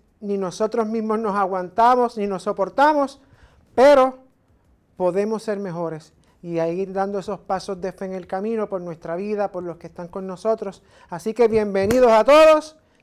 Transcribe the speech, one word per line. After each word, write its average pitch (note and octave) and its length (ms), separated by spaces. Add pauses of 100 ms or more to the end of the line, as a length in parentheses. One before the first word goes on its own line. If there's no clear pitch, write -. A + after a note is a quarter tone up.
(200)
ni G3+ 180
nosotros G#3+ 500
mismos A3 320
nos G#3 160
aguantamos, G#3 840
ni G3+ 80
nos F#3+ 180
soportamos, C4 800 (540)
pero C4 420 (800)
podemos G3+ 460
ser G3+ 160
mejores E3+ 520 (300)
y E3+ 160
a E3 100
ir F#3 260
dando G3 260
esos F3+ 220
pasos F#3+ 380
de F#3 120
fe F#3+ 140
en F#3 80
el F3+ 120
camino G#3 420
por F#3+ 140
nuestra E3 340
vida, G3+ 360
por F3+ 100
los E3+ 160
que - 80
están E3+ 220
con F#3+ 180
nosotros. G3 560 (280)
Así G#3+ 260
que A#3 120
bienvenidos G#3+ 640
a A3 120
todos, D4+ 520 (280)